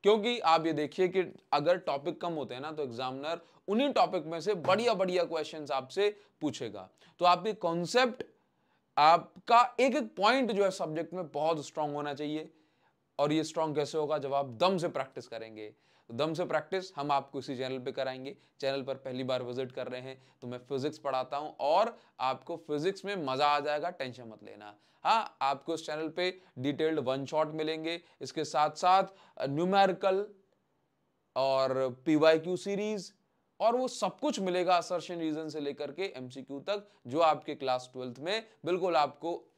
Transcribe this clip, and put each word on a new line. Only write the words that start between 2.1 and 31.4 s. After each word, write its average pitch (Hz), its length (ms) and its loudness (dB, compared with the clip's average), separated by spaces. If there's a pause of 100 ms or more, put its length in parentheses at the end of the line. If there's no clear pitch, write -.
कम 170 120 -4
होते 127 200 -6
हैं 123 80 -10
ना, 156 100 -10
तो 151 120 -6
एग्जामिनर 131 580 -6 (260)
उन्हीं 247 260 2
टॉपिक 180 320 2
में 165 160 -6
से 202 120 0
बढ़िया 196 400 2
बढ़िया 180 300 0
क्वेश्चंस 156 480 -6
आपसे 180 480 0 (220)
पूछेगा। 104 480 -6 (300)
तो 175 60 2
आपके 180 280 4
कॉन्सेप्ट, 175 720 0 (760)
आपका 170 800 6
एक 254 160 6
एक 254 200 -2
पॉइंट 233 360 4
जो 202 120 2
है 185 80 4
सब्जेक्ट 165 420 -6
में 175 180 -8
बहुत 147 340 0
स्ट्रॉन्ग 147 300 -4
होना 147 180 -6
चाहिए। 151 360 -6 (680)
और 147 140 4
ये 160 100 2
स्ट्रॉन्ग 156 320 -2
कैसे 147 220 -2
होगा? 151 200 0
जब 135 160 -4
आप 143 120 0
दम 170 320 2
से 165 100 -2
प्रैक्टिस 131 400 -6
करेंगे। 110 400 -12 (420)
तो 117 40 -12
दम 151 200 0
से 175 120 -2
प्रैक्टिस 185 500 -4
हम 143 160 -4
आपको 139 280 -2
इसी 127 180 -8
चैनल 131 220 -6
पे 127 120 -6
कराएंगे। 131 440 -6 (240)
चैनल 135 220 -2
पर 131 140 -6
पहली 131 280 -6
बार 127 200 -2
विजिट 123 280 -6
कर 127 160 -8
रहे 123 140 -8
हैं 131 200 -14 (200)
तो 123 60 -12
मैं 123 100 -8
फिजिक्स 139 400 -4
पढ़ाता 131 400 -4
हूँ 151 220 -8
और 185 380 2 (220)
आपको 131 380 -4
फिजिक्स 160 480 -4
में 202 100 -4
मजा 143 320 0
आ 147 120 4
जाएगा, 147 300 -2
टेंशन 127 340 -10
मत 107 200 -18
लेना। 104 320 -18 (280)
हाँ, 214 380 0
आपको 139 320 -2
इस 156 120 -6
चैनल 156 240 -4
पे 180 320 -4 (180)
डिटेल्ड 151 400 0
वन 131 260 -2
शॉट 156 220 0
मिलेंगे, 160 540 -4 (200)
इसके 147 220 -6
साथ 151 260 2
साथ, 185 340 4 (340)
अ, - 80 -4
न्यूमेरिकल 190 800 2 (1120)
और 131 680 2